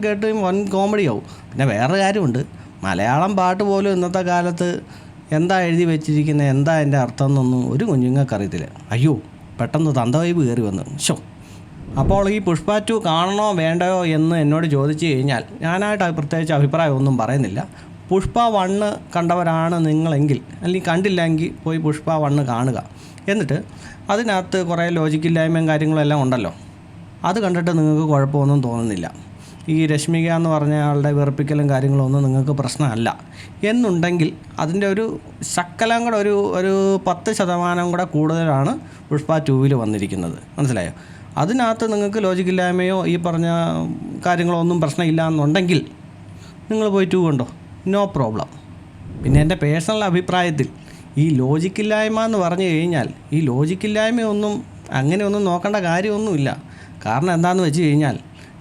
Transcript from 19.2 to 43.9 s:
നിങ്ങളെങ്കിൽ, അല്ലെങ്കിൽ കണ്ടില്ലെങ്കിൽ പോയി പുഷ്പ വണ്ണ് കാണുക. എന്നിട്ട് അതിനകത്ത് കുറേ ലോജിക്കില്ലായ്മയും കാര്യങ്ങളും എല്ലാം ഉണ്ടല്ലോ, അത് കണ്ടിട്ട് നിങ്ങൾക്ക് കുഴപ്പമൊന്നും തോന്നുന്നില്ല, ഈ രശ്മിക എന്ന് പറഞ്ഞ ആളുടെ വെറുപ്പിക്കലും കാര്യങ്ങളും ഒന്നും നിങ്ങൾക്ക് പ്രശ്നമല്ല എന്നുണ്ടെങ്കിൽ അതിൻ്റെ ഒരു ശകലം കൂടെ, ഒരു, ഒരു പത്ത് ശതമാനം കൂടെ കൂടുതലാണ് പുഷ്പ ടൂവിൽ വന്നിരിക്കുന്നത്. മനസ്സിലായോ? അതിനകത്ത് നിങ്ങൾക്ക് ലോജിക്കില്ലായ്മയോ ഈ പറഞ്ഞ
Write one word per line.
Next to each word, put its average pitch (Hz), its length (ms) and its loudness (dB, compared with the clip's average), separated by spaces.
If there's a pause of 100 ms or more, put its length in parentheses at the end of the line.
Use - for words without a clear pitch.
നിങ്ങളെങ്കിൽ, 151 520 2 (240)
അല്ലെങ്കിൽ 180 280 -2
കണ്ടില്ലെങ്കിൽ 170 600 0 (140)
പോയി 160 220 -2
പുഷ്പ 151 220 -2 (160)
വണ്ണ് 143 180 2 (100)
കാണുക. 120 260 0 (540)
എന്നിട്ട് 175 260 0 (540)
അതിനകത്ത് 196 480 0 (100)
കുറേ 170 160 0 (120)
ലോജിക്കില്ലായ്മയും 160 720 2
കാര്യങ്ങളും 151 320 2
എല്ലാം 147 200 2
ഉണ്ടല്ലോ, 120 280 0 (800)
അത് 202 140 -2
കണ്ടിട്ട് 175 260 0 (100)
നിങ്ങൾക്ക് 156 320 2
കുഴപ്പമൊന്നും 139 560 4
തോന്നുന്നില്ല, 113 380 -2 (680)
ഈ 156 40 2 (140)
രശ്മിക 165 360 0 (100)
എന്ന് 165 180 2
പറഞ്ഞ 147 200 2 (120)
ആളുടെ 147 300 2
വെറുപ്പിക്കലും 143 560 0
കാര്യങ്ങളും 139 340 2
ഒന്നും 139 180 2
നിങ്ങൾക്ക് 135 340 2
പ്രശ്നമല്ല 123 480 -2 (640)
എന്നുണ്ടെങ്കിൽ 175 580 2 (340)
അതിൻ്റെ 190 320 0
ഒരു 220 100 0 (500)
ശകലം 226 500 0
കൂടെ, 226 180 0
ഒരു, 208 120 2 (240)
ഒരു 190 160 2 (320)
പത്ത് 180 320 -2
ശതമാനം 175 540 0
കൂടെ 175 140 0 (100)
കൂടുതലാണ് 156 580 2 (360)
പുഷ്പ 151 280 0 (100)
ടൂവിൽ 135 340 4
വന്നിരിക്കുന്നത്. 95 560 -2 (200)
മനസ്സിലായോ? 104 360 -2 (460)
അതിനകത്ത് 226 520 0
നിങ്ങൾക്ക് 208 320 0
ലോജിക്കില്ലായ്മയോ 185 720 0 (140)
ഈ - 20 2 (120)
പറഞ്ഞ 170 240 0 (760)